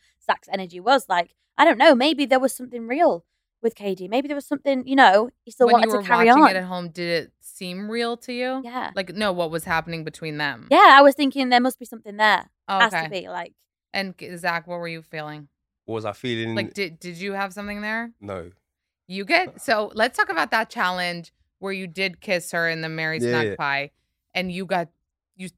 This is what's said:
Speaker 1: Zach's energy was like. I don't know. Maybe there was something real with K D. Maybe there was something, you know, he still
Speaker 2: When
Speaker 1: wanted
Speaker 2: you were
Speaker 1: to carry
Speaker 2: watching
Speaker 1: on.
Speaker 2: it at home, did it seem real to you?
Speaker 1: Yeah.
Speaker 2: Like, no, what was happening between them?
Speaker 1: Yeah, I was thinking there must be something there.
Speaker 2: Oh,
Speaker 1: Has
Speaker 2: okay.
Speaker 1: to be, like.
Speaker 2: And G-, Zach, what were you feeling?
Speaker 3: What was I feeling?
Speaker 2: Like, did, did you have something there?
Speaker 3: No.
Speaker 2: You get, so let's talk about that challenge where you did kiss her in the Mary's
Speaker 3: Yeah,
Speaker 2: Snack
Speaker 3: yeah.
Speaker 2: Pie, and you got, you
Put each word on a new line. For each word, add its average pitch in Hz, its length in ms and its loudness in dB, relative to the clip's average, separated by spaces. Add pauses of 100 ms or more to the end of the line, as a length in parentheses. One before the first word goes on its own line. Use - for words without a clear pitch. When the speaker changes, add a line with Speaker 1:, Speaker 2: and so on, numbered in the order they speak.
(260)
Speaker 1:
Zach's - 260 -2
energy 185 280 -8
was 240 300 2
like. 175 240 -2 (220)
I 294 100 4
don't 302 120 4
know. 294 160 8
Maybe 269 320 0
there 262 140 4
was 254 160 0
something 240 320 -12
real 262 380 0 (360)
with 226 140 -2
K 202 180 -6
D. 180 140 -10
Maybe 254 200 -2
there 294 80 -6
was 285 120 -10
something, 269 400 -4
you 269 80 -2
know, 226 340 6 (140)
he 233 80 -20
still 247 160 2
Speaker 2:
When 233 60 6
Speaker 1:
wanted 226 160 6
Speaker 2:
you - 80 -2
were 202 40 0
Speaker 1:
to 190 60 -10
carry 233 200 4
Speaker 2:
watching 262 160 8
Speaker 1:
on. 262 60 8
Speaker 2:
it 190 60 -2
at 185 80 -4
home, 180 260 -8
did 170 360 -4
it - 60 -20 (100)
seem 190 500 -12
real 233 260 -4
to 247 160 -14
you? 254 300 -6
Speaker 1:
Yeah. 240 320 -10
Speaker 2:
Like, 185 180 -8
no, 208 200 -2
what 175 180 -4
was 165 140 -6
happening 165 380 -4
between 156 340 -10
them? 139 340 -6
Speaker 1:
Yeah, 311 80 6 (180)
I 277 60 12
was 277 100 8
thinking 269 360 -2
there 247 120 4
must 254 160 -2
be 247 80 -18
something 214 320 -18
there. 214 320 2 (180)
Speaker 2:
Oh, 190 120 -4
Speaker 1:
Has 220 140 4
Speaker 2:
okay. 165 100 -2
Speaker 1:
to 160 80 -8
be, 185 180 -8
like. 175 240 -12 (400)
Speaker 2:
And 196 240 -6
G-, 175 200 -14
Zach, 170 300 -4
what 175 120 -10
were 170 80 -8
you 165 160 -10
feeling? 151 440 -14 (380)
Speaker 3:
What 113 100 -8
was 110 100 -6
I 107 60 -4
feeling? 113 420 -6
Speaker 2:
Like, 110 220 -4
did, 160 240 -8
did 175 180 -16
you 196 160 -10
have 196 200 -8
something 208 280 -12
there? 226 300 -8 (100)
Speaker 3:
No. 165 300 -12 (560)
Speaker 2:
You 190 180 -10
get, 349 360 -2
so 214 340 -2
let's 226 220 -2
talk 415 120 0
about 320 220 -2
that 233 180 -2
challenge 180 640 -6 (260)
where 196 140 -10
you 190 140 -10
did 180 340 -6
kiss 180 300 -4
her 170 180 -2
in 165 120 -6
the 160 80 -6
Mary's 160 340 -6
Speaker 3:
Yeah, 120 80 0
Speaker 2:
Snack 120 160 0
Speaker 3:
yeah. 98 80 -6
Speaker 2:
Pie, 143 360 -4 (440)
and 180 160 -4
you 185 140 -8
got, 170 240 -4 (480)
you 185 200 -14